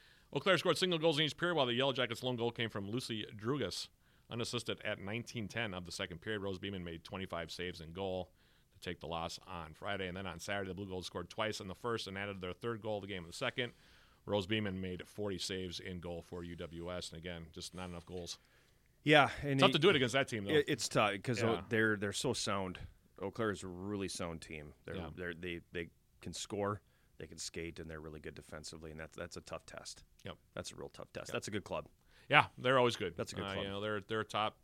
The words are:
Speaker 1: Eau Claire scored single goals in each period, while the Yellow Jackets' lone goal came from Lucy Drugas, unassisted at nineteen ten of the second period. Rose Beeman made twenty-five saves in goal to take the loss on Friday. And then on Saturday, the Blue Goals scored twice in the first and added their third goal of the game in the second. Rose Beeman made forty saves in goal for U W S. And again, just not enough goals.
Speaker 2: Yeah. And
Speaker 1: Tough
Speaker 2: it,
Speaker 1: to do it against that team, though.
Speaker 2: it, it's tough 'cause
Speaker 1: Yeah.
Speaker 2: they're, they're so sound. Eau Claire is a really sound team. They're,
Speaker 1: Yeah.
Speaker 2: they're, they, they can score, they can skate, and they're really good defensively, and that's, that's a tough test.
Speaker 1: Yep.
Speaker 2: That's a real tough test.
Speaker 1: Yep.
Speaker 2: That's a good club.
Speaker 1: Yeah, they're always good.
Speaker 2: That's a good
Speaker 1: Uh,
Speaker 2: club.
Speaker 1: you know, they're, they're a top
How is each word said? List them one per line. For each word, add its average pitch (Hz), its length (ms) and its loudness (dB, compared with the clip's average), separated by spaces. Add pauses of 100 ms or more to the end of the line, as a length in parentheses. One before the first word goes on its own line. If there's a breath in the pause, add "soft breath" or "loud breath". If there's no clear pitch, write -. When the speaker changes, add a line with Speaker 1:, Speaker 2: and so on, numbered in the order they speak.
(340 loud breath)
Speaker 1:
Eau 143 60 0
Claire 185 180 8
scored 170 200 6
single 180 220 4
goals 151 200 6
in 156 60 6
each 143 120 0
period, 175 180 2
while 139 120 6
the 120 60 2
Yellow 131 200 4
Jackets' 120 300 0
lone 127 120 0
goal 117 160 2
came 113 180 -2
from 101 200 -4
Lucy 110 360 -2 (120)
Drugas, 110 500 -2 (440 soft breath)
unassisted 117 520 -2
at 101 160 -2
nineteen 107 480 -6
ten 110 280 -4
of 90 100 -6
the 85 60 -12
second 90 300 -6
period. 107 200 -2
Rose 98 160 -2
Beeman 98 260 -4
made 82 200 -8
twenty-five 87 480 -6
saves 87 300 -6
in 80 120 -12
goal 92 380 -2 (420 soft breath)
to - 60 -20 (100)
take 87 100 -6
the 73 80 -8
loss 82 400 -2
on 82 280 -8
Friday. 95 320 -2
And 87 100 -4
then 98 80 -6
on 87 140 -6
Saturday, 101 300 -2
the 90 40 -6
Blue 98 140 -6
Goals 92 180 -4
scored 87 240 -6
twice 110 300 -2
in 104 80 -8
the 90 80 -8
first 117 320 -4
and 95 100 -6
added 98 240 -6
their 90 120 -4
third 117 280 -4
goal 107 160 -2
of 98 60 -4
the 98 40 -8
game 95 160 -4
in 82 60 -12
the 87 80 -12
second. 123 340 -2 (540 loud breath)
Rose 98 220 2
Beeman 104 340 0
made 90 260 -4
forty 101 300 -4
saves 92 420 -4
in 92 200 -8
goal 85 280 -6
for 87 160 -8
U 87 120 -8
W 85 360 -6
S. 90 200 -4
And 82 80 -10
again, 85 340 -6
just - 220 -10
not 90 140 -6
enough 85 160 -10
goals. 87 340 -8 (640 soft breath)
Speaker 2:
Yeah. 143 260 10 (140)
And 139 160 2
Speaker 1:
Tough 190 120 10
Speaker 2:
it, - 20 4
Speaker 1:
to 160 60 4
do 175 100 10
it 165 80 8
against 123 160 4
that 135 160 4
team, 104 160 -2
though. 147 80 2
Speaker 2:
it, 147 140 6
it's - 200 2
tough 107 240 6 (100)
'cause 120 200 0
Speaker 1:
Yeah. 113 260 4
Speaker 2:
they're, 110 300 6
they're 98 160 0
so 131 180 2
sound. 98 480 0 (420)
Eau 98 80 0
Claire 110 220 2
is 87 120 -6
a 95 40 -8
really 95 400 -2
sound 85 340 -4
team. 73 320 -10 (120)
They're, 82 100 -6
Speaker 1:
Yeah. 82 200 -6
Speaker 2:
they're, 87 180 -4
they, 85 260 -6 (140)
they 85 160 -4 (320)
can 90 120 -8
score, 101 460 -2 (380 soft breath)
they - 100 -12
can 82 100 -16
skate, 82 420 -8
and 80 100 -10
they're 78 100 -8
really 78 220 -10
good 80 120 -10
defensively, 78 580 -12
and 78 80 -10
that's, 80 180 -12
that's 85 180 -8
a 87 60 -8
tough - 240 -10
test. - 380 -14 (200)
Speaker 1:
Yep. 92 120 -10 (200)
Speaker 2:
That's - 160 -6
a - 40 -16
real 69 140 -8
tough - 220 -14
test. - 180 -8
Speaker 1:
Yep. - 40 -4
Speaker 2:
That's 117 160 -4
a - 20 -6
good 101 140 -4
club. 78 240 -6 (400 loud breath)
Speaker 1:
Yeah, 135 160 10 (120)
they're 127 220 6
always 120 160 6
good. 87 220 -2
Speaker 2:
That's - 160 -4
a - 20 -10
good 98 100 -2
Speaker 1:
Uh, 98 80 -4
Speaker 2:
club. 98 120 -2
Speaker 1:
you 98 40 -4
know, 101 120 -4
they're, 107 260 -2
they're 110 140 0
a 104 40 -4
top 107 380 0